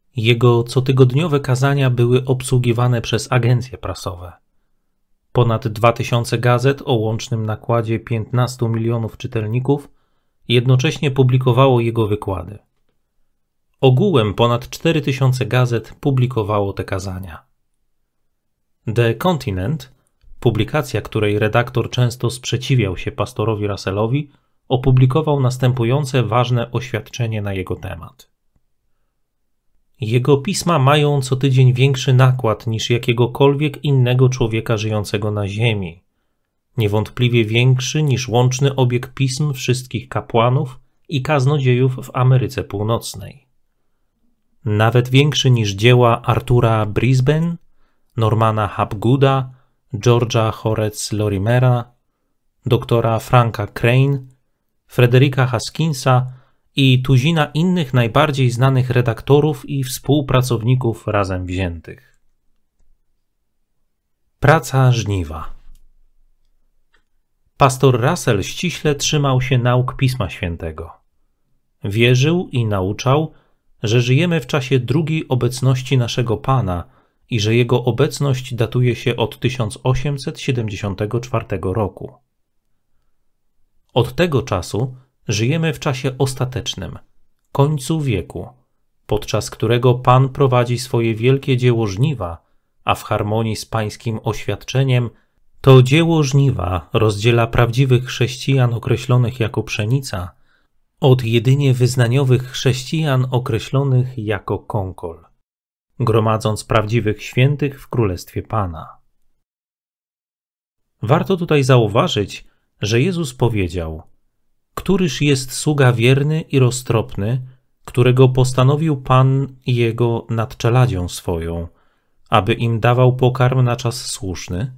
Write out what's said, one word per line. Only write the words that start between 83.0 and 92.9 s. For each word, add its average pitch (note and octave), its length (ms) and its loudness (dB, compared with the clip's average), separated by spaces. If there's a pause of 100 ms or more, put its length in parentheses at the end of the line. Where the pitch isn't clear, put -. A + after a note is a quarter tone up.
Od B2+ 200 0
tego D#3 280 0
czasu G#2+ 520 -4 (340)
żyjemy D3 440 -2
w - 80 -10
czasie C3 380 -4
ostatecznym, B2+ 800 -4 (540)
końcu D3+ 480 0
wieku, F#2+ 480 -4 (580)
podczas - 440 -4
którego A#2+ 440 2
Pan B2+ 340 4
prowadzi B2 500 0
swoje A2+ 360 -2
wielkie C3 420 2
dzieło A#2+ 300 2
żniwa, G2 600 -4 (380)
a G2 100 0